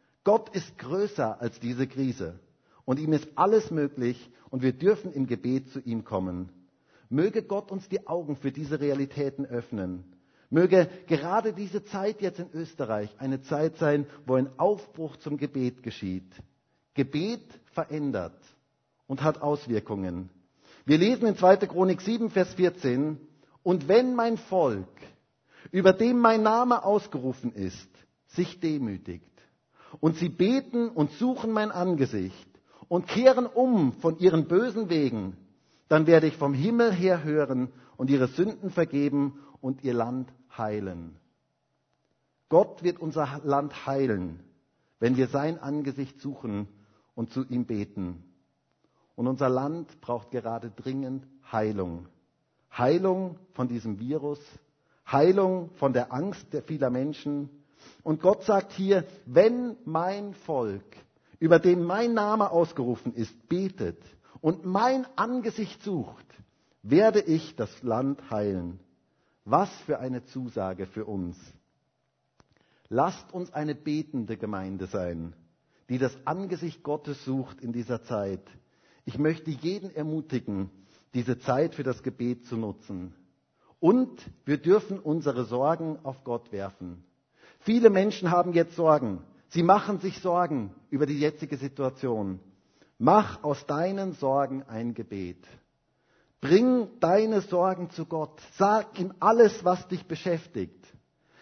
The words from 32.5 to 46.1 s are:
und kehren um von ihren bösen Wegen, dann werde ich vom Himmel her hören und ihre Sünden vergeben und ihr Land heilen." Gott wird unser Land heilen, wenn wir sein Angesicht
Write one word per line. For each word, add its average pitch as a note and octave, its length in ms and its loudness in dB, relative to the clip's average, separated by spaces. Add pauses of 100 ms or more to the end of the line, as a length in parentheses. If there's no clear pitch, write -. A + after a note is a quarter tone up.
und F3 180 -2
kehren B3 400 6
um A3 480 4
von E3 240 0
ihren F3 300 6
bösen G#3 420 2
Wegen, A2+ 460 0 (520)
dann D#3 180 6
werde D#3+ 200 8
ich D3+ 100 -2
vom C#3 160 0
Himmel A3+ 400 2
her F3 320 2
hören C3+ 440 0 (280)
und C3 140 -2
ihre C3 160 4
Sünden G3 440 -2
vergeben C#3+ 680 0 (220)
und C3+ 220 -6
ihr B2+ 100 0
Land B2 360 -4 (280)
heilen." F#2+ 580 -6 (1300)
Gott E3+ 340 4
wird E3+ 180 -2
unser D3 440 -4
Land C#3+ 420 -2
heilen, G#2 540 -2 (580)
wenn B2 180 2
wir B2+ 120 2
sein D3 300 -2
Angesicht C#3 640 -8